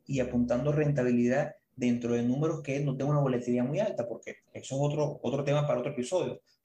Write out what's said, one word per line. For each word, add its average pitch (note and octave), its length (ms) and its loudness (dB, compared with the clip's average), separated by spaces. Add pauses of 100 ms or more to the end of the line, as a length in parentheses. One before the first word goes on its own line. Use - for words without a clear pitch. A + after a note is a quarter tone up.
y C3+ 140 0
apuntando B2 500 0
rentabilidad C3+ 840 2 (200)
dentro A#2+ 380 0
de A#2+ 100 2
números D3 380 0
que C#3 180 -2
no C#3+ 160 0
tengan D3 200 0
una C#3+ 60 4
volatilidad B2 440 0
muy D3+ 140 -2
alta, - 280 -2
porque - 300 -12 (160)
eso A2 220 -10
es C#3 60 0
otro, D3 400 -2
otro B2+ 220 -2
tema C#3+ 240 2
para B2 140 0
otro C#3+ 100 -4
episodio. C3+ 480 -2 (260)